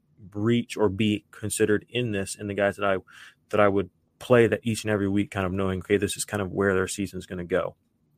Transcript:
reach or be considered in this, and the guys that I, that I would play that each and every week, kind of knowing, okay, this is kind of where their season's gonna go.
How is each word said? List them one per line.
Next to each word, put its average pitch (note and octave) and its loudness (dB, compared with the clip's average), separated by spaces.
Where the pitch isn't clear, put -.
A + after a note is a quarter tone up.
reach A#2 0
or G#2 4
be G#2 0
considered G#2 0
in A#2+ -4
this, G2 -6
and G#2+ -8
the G2+ -6
guys G2+ 0
that G2+ -4
I, F#2+ 2
that G#2 2
I G#2 6
would G2 0
play A#2+ 6
that G#2 0
each A2 -4
and G#2+ -2
every G2+ 0
week, G2 0
kind G2 -4
of F2 -2
knowing, F#2+ -2
okay, G2+ 2
this G2 -2
is - -8
kind G#2 -4
of F#2 -4
where G2 0
their F#2 0
season's F#2 -8
gonna F2+ -10
go. F2 -2